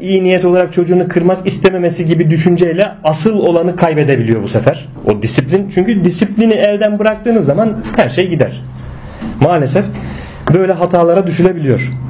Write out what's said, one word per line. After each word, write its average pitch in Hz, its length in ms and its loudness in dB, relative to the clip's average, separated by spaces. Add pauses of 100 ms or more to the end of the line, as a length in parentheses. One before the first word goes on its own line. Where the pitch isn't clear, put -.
iyi 185 240 0
niyet 185 200 2
olarak 180 280 2
çocuğunu 180 360 2
kırmak 180 380 0
istememesi 175 600 0
gibi 160 240 2
düşünceyle 175 600 2 (120)
asıl 196 340 0
olanı 175 380 2
kaybedebiliyor 131 680 2
bu 101 60 -6
sefer. - 400 -2 (180)
O 104 160 0
disiplin. 165 520 0
Çünkü 190 300 2
disiplini 208 480 2
elden 208 460 0
bıraktığınız 214 480 0
zaman 208 300 2 (200)
her 135 120 2
şey 180 200 0
gider. 135 340 -2 (800)
Maalesef 175 440 2 (680)
böyle 185 180 2
hatalara 175 540 2
düşülebiliyor. 165 680 0 (180)